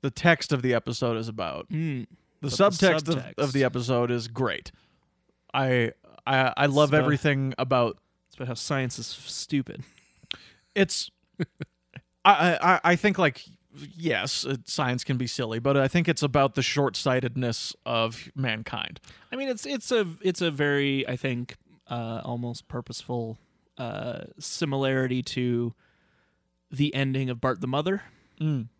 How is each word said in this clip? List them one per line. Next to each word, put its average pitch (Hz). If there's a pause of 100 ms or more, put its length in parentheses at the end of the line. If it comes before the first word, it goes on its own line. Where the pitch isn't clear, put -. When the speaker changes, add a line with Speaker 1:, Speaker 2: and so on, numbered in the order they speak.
Speaker 1:
the 143
text -
of 131
the 127
episode 117
is 113
about. 90
Speaker 2:
Mm. 151 (340)
Speaker 1:
The 143
Speaker 2:
But -
the 117
Speaker 1:
subtext 170
of, 165
Speaker 2:
subtext. -
Speaker 1:
of 139
the 135
episode 120
is 120
great. 117 (840)
I, 127 (340)
I, 131
I 143
love 143
Speaker 2:
It's 139
about 151
Speaker 1:
everything 135
about 127 (260)
Speaker 2:
It's -
about 127
how 127
science 131
is -
f-, -
stupid. - (920)
Speaker 1:
It's, - (280)
<laughs> - (840)
I, 196 (280)
I, 180
I, 175
I 175
think, 196
like, 156 (520)
yes, 131
it, 131
science 127
can 131
be 123
silly, 113
but 139
I 135
think 170
it's 151
about 139
the 135
short-sightedness 127 (100)
of 113
mankind. 113 (320)
Speaker 2:
I 240
mean, 269
it's, 247
it's 269
a, 220 (140)
it's 185
a 175
very, 139
I 131
think, 123 (300)
uh, 113
almost 120
purposeful, 120 (400)
uh, 113 (180)
similarity 135
to 120 (1000)
the 143
ending 135
of 120
Bart 131
the 123
Mother, 151 (360)
Speaker 1:
Mm. 143 (100)